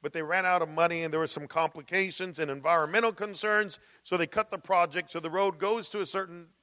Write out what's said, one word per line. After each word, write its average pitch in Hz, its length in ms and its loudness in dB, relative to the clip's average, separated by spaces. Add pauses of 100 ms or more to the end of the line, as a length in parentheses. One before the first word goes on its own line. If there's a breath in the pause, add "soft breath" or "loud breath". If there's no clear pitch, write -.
but 143 120 -8
they 165 100 -4
ran 180 240 0
out 180 160 4
of 160 60 -4
money 165 340 2
and 160 100 -4
there 156 80 0
were 160 60 0
some 147 220 -6
complications 170 880 -2
and 156 120 -2
environmental 165 640 2
concerns, 208 680 -2 (240 soft breath)
so 185 120 -2
they 170 120 2
cut 214 220 0
the 196 80 -6
project. 175 520 0
So 165 80 -6
the 165 120 -6
road 185 280 0
goes 208 300 0
to 208 140 -4
a 170 40 -4
certain 175 440 -8 (120)